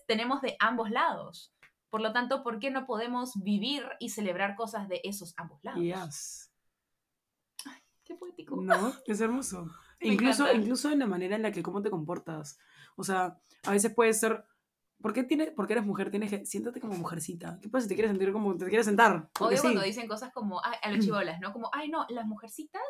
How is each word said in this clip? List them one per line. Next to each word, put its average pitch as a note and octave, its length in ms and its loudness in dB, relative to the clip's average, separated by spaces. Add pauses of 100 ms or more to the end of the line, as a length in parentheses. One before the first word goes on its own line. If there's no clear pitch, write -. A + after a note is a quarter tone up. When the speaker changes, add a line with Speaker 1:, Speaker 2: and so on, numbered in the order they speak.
Speaker 1:
tenemos A#3+ 340 0
de B3 180 -4
ambos A3+ 320 0
lados. A#3 640 -2 (360)
Por A3 120 -4
lo A3 120 -2
tanto, B3 300 0
¿por A3+ 160 -4
qué C4+ 120 -2
no C4 140 -4
podemos B3 460 -4 (120)
vivir A3 400 0 (160)
y A#3 100 -8
celebrar G3+ 460 -2
cosas G#3+ 320 -6
de F3+ 160 -6
esos G3+ 340 -10
ambos - 260 -14
lados? A3+ 180 -6
Speaker 2:
Yes. E3+ 720 -8 (1120)
Speaker 1:
Ay, C4+ 160 -18 (220)
qué F4 120 -16
poético. F4 460 -12
Speaker 2:
No, G3 320 4 (120)
es G#3+ 160 -2
hermoso. A3 460 -2 (180)
Speaker 1:
<laughs> - 160 -20
Me A3 120 4
Speaker 2:
Incluso, B3+ 300 4
Speaker 1:
encanta. B3+ 180 6
Speaker 2:
incluso B3+ 300 0
en D4 80 4
la C4 80 2
manera F#3 280 0
en A3 80 -2
la G#3+ 80 0
que F3 120 -4
cómo F#3+ 180 -4
te G#3 100 -2
comportas. D#3+ 680 -6 (380)
O F#3+ 80 -8
sea, F#3 360 -2 (240)
a G3+ 80 -2
veces G#3+ 220 4
puede A3+ 200 6
ser, A3 300 0 (560)
¿por G#3+ 140 -4
qué B3+ 100 0
tiene, D#4 280 0
porque G#3 220 -2
eres A3 120 2
mujer, G3 240 -2
tienes G3+ 220 -2
que, G3+ 120 -4
siéntate A3+ 380 -6
como A3 140 -6
mujercita? E3+ 680 -8
¿Qué G#3+ 80 -14
pasa B3+ 140 2
si G#3 60 -4
te F#3+ 60 -2
quieres G#3+ 140 6
sentir F#3+ 240 4
como G3+ 240 2
te F3+ 100 -2
quieres G#3+ 200 4
sentar? G3+ 500 8
Porque A3 180 4
Speaker 1:
Odio C#4 60 4
cuando G#3+ 200 4
Speaker 2:
sí. F#3+ 80 2
Speaker 1:
dicen A3+ 180 -6
cosas A3 260 -6
como, G3+ 320 -4
ay, A#3 160 -4
a G#3+ 100 -2
los G#3+ 140 4
Speaker 2:
<clears throat> - 0 -
Speaker 1:
chibolas, F3+ 340 0
¿no? F#3+ 140 -6
Como, A#3+ 180 -6
ay, D4 180 -4
no, D#4+ 200 -2
las A#3 160 -6
mujercitas A3+ 640 -10